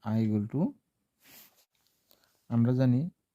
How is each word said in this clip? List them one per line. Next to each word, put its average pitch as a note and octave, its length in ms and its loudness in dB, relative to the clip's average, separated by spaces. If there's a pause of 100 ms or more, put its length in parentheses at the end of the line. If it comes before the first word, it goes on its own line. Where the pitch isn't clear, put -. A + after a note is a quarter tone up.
আয় A2 200 -2
equal G#2+ 300 0
to, C3+ 80 -2 (1900)
আমরা A#2 220 2
জানি B2+ 280 2 (340)